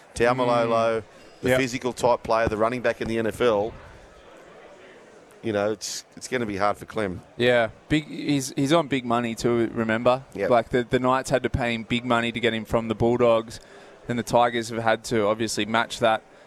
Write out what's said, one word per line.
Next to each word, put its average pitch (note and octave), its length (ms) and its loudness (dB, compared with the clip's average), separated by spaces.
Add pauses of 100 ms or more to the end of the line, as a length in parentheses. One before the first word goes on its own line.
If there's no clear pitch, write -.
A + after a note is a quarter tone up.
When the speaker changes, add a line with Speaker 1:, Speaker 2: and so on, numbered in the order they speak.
(160)
Speaker 1:
Taumalolo, A#2 840 2
Speaker 2:
Mm. G#2 40 -8 (400)
Speaker 1:
the B2+ 60 0
Speaker 2:
Yep. B2+ 100 4
Speaker 1:
physical B2+ 340 -2
type A#2+ 300 0
player, A2+ 260 2
the A2 80 -2
running A#2 240 0
back A2+ 180 0
in A#2 80 -4
the A2+ 120 -2
N A2 80 -2
F G#2 140 -6
L. A2+ 300 2 (1700)
You A2+ 100 -2
know, G#2 180 0
it's, - 320 -10 (140)
it's - 100 -16
gonna A#2+ 200 -4
be G2+ 100 -6
hard G2+ 200 0
for E2+ 80 -16
Clem. G2 360 -4 (160)
Speaker 2:
Yeah, A#2+ 320 4 (200)
big. D3+ 180 0
He's, C#3 480 -4
he's C#3 180 0
on E3 140 2
big B2 180 -2
money A#2 300 0
too. A#2 380 0
Remember, A#2+ 500 0 (100)
Speaker 1:
Yep. G2 160 -2
Speaker 2:
like, A#2 200 2
the, B2+ 140 0
the B2 160 0
Knights B2+ 300 0
had B2+ 140 2
to C3 60 -2
pay A#2+ 260 -2
him A2+ 80 -8
big A#2+ 220 -4
money A#2 260 0
to A#2 80 -8
get A2+ 140 2
him A2 120 -4
from A#2 220 -2
the A2 80 -2
Bulldogs, A#2 640 2 (500)
and A#2+ 80 -4
the A2+ 60 -4
Tigers A#2+ 460 2
have A2+ 120 -6
had A2+ 240 2
to A2 220 2
obviously A2 380 -2
match A2+ 340 -2
that. A2 240 2 (240)